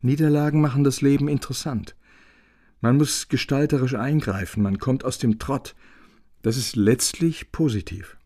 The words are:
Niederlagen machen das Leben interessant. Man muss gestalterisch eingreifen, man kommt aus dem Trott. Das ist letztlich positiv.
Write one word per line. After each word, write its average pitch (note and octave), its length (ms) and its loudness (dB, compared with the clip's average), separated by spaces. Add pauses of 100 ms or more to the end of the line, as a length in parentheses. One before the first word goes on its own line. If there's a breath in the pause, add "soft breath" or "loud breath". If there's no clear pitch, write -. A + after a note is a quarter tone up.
Niederlagen D3 600 2
machen C#3+ 220 4
das C3+ 180 2
Leben C#3 260 4
interessant. C3+ 680 -6 (840 soft breath)
Man A#2+ 160 4
muss - 320 0
gestalterisch C3+ 640 0
eingreifen, G#2+ 680 -2
man G2 160 0
kommt C3 280 -2
aus - 120 -6
dem A2+ 220 0
Trott. - 360 -6 (680 soft breath)
Das A2+ 140 0
ist A#2+ 180 -6
letztlich B2+ 760 0
positiv. G#2 760 -4